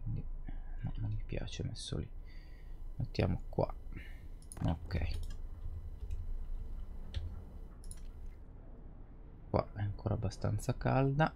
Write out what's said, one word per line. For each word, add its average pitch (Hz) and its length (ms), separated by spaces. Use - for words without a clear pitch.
Quindi, 117 200
no, - 160
non 107 140
mi 107 140
piace, - 380
messo - 340
lì. - 100
Mettiamo - 520
qua. - 240
Ok. - 440
Qua - 240
è 101 80
ancora 101 320
abbastanza 104 640
calda. 135 600